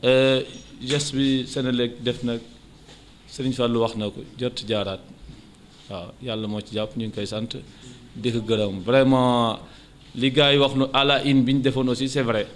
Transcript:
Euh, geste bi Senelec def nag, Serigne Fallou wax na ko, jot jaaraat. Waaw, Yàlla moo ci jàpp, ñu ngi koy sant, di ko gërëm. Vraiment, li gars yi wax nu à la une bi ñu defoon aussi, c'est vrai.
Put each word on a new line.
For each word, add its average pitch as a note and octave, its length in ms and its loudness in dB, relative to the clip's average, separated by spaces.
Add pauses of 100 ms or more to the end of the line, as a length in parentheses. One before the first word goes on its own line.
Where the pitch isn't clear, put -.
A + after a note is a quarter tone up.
Euh, C3 380 4 (380)
geste C#3 360 -2
bi C3+ 300 2
Senelec B2 560 -2
def A#2+ 200 -2
nag, A#2 180 -2 (840)
Serigne C3 280 -4
Fallou A#2 260 2
wax A2+ 160 0
na G#2+ 140 -2
ko, - 120 -14 (160)
jot A#2+ 280 -6
jaaraat. G2 340 -2 (920)
Waaw, F2+ 220 -12 (100)
Yàlla A2 240 -6
moo G#2+ 140 -6
ci A2 140 -14
jàpp, A2 220 -4
ñu A2+ 100 -4
ngi G#2+ 80 -8
koy G#2 120 -4
sant, A2 220 -6 (680)
di A#2 180 -2
ko A#2 140 0
gërëm. G#2 380 0
Vraiment, B2 760 4 (560)
li B2+ 160 0
gars C#3+ 220 4
yi C#3+ 60 4
wax C#3 180 4
nu C3+ 160 4
à C3+ 120 2
la C#3 200 2
une C3+ 200 4
bi C3 100 2
ñu C#3 80 2
defoon C3 260 2
aussi, C3 200 -2
c'est C3+ 140 -2
vrai. A2 340 0